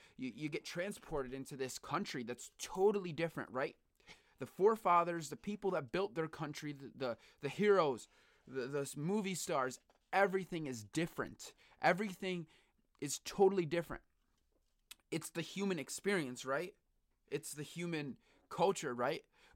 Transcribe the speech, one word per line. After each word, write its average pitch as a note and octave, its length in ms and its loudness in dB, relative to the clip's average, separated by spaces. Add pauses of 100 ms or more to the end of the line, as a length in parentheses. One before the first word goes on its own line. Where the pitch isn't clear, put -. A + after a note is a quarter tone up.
(180)
you, B2+ 180 -4
you D3 140 -6
get D#3+ 140 -4
transported E3+ 680 -6
into C3+ 240 -10
this C3 220 -6
country D3+ 440 -2
that's A#2 360 -8
totally G3 520 2
different, D3+ 400 -4
right? C3 240 -2 (640)
The C3+ 60 -6
forefathers, F3 840 4
the D3+ 60 -6
people G3+ 360 -2
that D#3 200 -2
built G3+ 240 0
their D#3+ 120 0
country, D3+ 460 -8
the, C3+ 220 -12
the, B2+ 220 -2 (240)
the C#3+ 80 -2
heroes, E3 580 6 (400)
the, B2+ 200 -4
the C#3+ 140 -2
s-, C#3 140 -6
movie F#3+ 400 0
stars, C3 440 0 (340)
everything F3+ 540 2
is A#2+ 160 -6
different. - 680 -4 (280)
Everything F3+ 640 2 (560)
is C#3+ 240 -4
totally G3 400 4
different. E3 380 -4 (1080)
It's D#3 180 -4
the E3 120 -4
human F#3+ 380 -2
experience, C#3 640 -2
right? D3 280 -2 (580)
It's - 220 -6
the D3 100 -8
human D#3 540 -6 (320)
culture, E3+ 440 2
right? B2 300 0 (320)